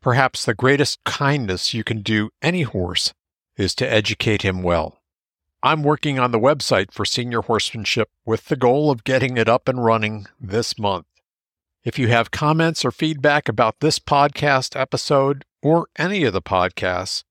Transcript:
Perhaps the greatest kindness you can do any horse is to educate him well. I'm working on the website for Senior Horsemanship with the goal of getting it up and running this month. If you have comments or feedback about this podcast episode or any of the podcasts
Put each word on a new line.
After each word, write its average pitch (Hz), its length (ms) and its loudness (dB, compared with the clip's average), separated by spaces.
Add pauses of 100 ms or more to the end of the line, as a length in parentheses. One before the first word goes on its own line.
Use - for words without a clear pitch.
Perhaps 131 440 0
the 117 100 0
greatest 135 480 0
kindness 135 720 -2
you 113 80 -4
can 110 180 -4
do 107 300 0 (100)
any 175 220 0
horse 90 500 -4 (440)
is 95 180 -2
to 127 180 -2
educate 107 500 0
him 92 200 -2
well. 82 380 -2 (640)
I'm 151 200 2
working 143 380 0
on 123 100 2
the 117 80 2
website 117 540 2
for 104 120 -4
Senior 120 380 -4
Horsemanship 110 680 -2 (160)
with 113 200 -2
the 156 120 -2
goal 131 320 2
of 127 140 -2
getting 131 340 0
it 117 120 2
up 120 200 2
and 127 140 -2
running 110 440 0 (120)
this 104 400 -4
month. 95 280 -4 (760)
If - 160 -6
you 127 80 2
have 117 240 2
comments 160 540 0
or 123 80 0
feedback 147 560 0
about 110 320 0
this 151 180 0
podcast 143 800 0
episode 135 680 0 (180)
or 165 340 2
any 180 260 -2
of 110 120 2
the 90 80 -2
podcasts 92 880 -2